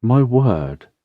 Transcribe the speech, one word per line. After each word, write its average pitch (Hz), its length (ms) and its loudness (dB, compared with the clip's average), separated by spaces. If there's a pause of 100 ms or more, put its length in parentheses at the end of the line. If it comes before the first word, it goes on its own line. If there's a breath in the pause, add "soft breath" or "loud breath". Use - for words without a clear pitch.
My 123 200 2
word 113 640 -2 (160)